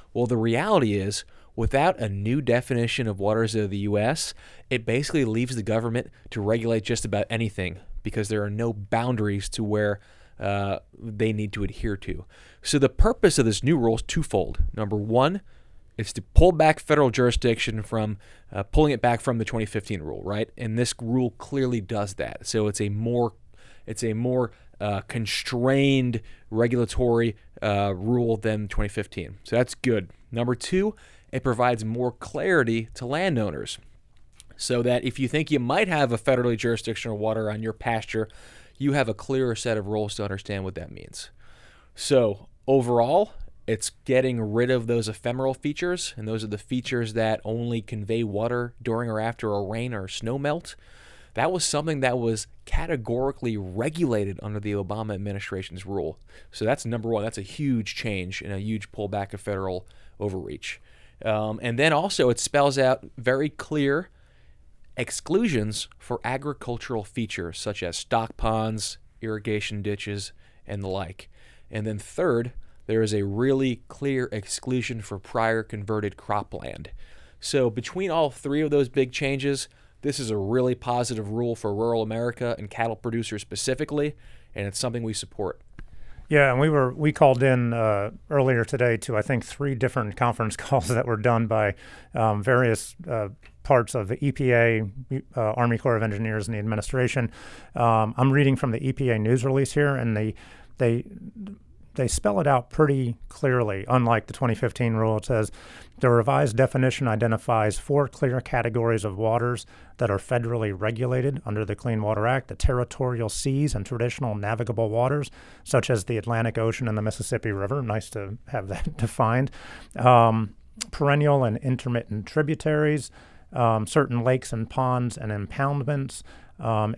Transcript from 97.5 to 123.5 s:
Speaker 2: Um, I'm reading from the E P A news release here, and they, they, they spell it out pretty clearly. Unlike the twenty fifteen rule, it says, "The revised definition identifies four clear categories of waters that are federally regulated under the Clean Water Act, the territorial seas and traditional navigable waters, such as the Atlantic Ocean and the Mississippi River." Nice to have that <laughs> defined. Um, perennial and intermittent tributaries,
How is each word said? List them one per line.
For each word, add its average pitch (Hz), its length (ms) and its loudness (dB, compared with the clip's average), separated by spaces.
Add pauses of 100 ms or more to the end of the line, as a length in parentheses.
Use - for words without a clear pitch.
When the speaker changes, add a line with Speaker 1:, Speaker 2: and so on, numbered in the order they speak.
Speaker 2:
Um, 113 420 2
I'm 131 140 4
reading 135 260 4
from 127 140 -2
the 117 160 -4
E 131 80 0
P 131 160 0
A 113 80 2
news 117 260 2
release 135 280 0
here, 143 220 2
and 117 220 0
they, 107 180 -2 (440)
they, 120 260 2 (920)
they 131 140 0
spell 202 320 2
it 147 60 0
out 131 240 2
pretty 135 480 2 (100)
clearly. 113 580 0
Unlike 117 400 4
the - 60 -14
twenty 120 220 0
fifteen 117 400 0
rule, 110 240 2
it - 80 -6
says, 110 260 0 (460)
"The 131 100 4
revised 120 480 4
definition 131 520 2
identifies 110 720 2
four 143 300 2
clear 127 320 0
categories 117 640 0
of 98 140 -4
waters 117 480 0 (320)
that 113 120 2
are 98 60 2
federally 117 580 -2
regulated 123 680 -2
under 107 220 -2
the 104 100 -4
Clean 113 240 -2
Water 107 260 0
Act, 127 220 0
the 98 60 -10
territorial 123 760 0
seas 139 460 0
and 104 100 -4
traditional 120 500 -2
navigable 110 540 -2
waters, 127 420 0 (320)
such - 280 2
as 110 140 2
the 117 120 -2
Atlantic 113 400 0
Ocean 113 320 0
and 110 80 0
the 104 60 0
Mississippi 107 500 -2
River." 101 300 -2
Nice 107 280 -4
to 101 360 -8
have 101 220 -6
that - 280 -4
<laughs> - 0 -
defined. 117 540 2 (440)
Um, 117 600 6 (360)
perennial 143 540 4
and 113 140 0
intermittent 120 680 -2
tributaries, 151 840 0 (400)